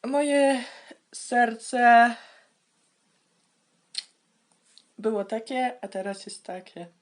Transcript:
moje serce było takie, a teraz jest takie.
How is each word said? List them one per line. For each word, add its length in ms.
moje 600
serce 1000
było 260
takie, 560
a 80
teraz 380
jest 180
takie. 420